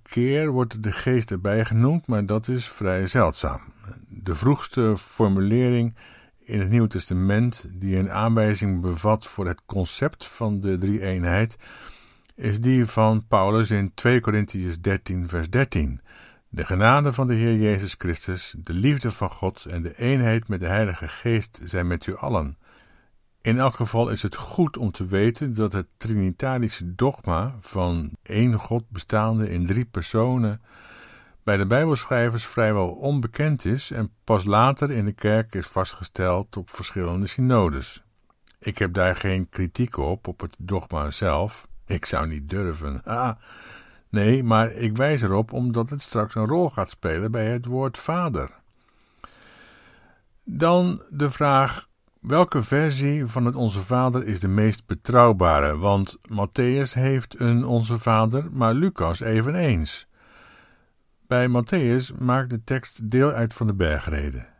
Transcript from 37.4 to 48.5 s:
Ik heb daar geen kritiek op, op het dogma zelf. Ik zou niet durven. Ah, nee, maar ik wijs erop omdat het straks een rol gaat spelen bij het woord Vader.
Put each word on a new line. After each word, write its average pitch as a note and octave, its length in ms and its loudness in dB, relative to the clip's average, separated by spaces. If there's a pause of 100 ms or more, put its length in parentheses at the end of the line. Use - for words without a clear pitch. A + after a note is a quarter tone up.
Ik - 180 -8
heb F#2 160 0
daar F#2 220 2
geen F#2+ 340 -2
kritiek - 480 -4
op, D2+ 300 -4
op F2+ 120 -10
het - 180 -10
dogma E2+ 540 -4
zelf. F2 560 -2 (180)
Ik F#2 200 -6
zou - 220 -2
niet D2 220 -8
durven. D#2+ 540 -6
Ah, A#2 280 -2 (800)
nee, A2 340 4
maar A2+ 280 4
ik A2 260 -2
wijs C#3 240 2
erop G#2+ 320 0
omdat B2 360 -2
het C#3+ 120 -8
straks - 340 -4
een A2 120 0
rol D#3+ 220 2
gaat G2 200 -6
spelen F2+ 420 -4
bij A2+ 140 -2
het A#2+ 200 -4
woord B2+ 320 -4
Vader. D#3+ 520 -4 (1900)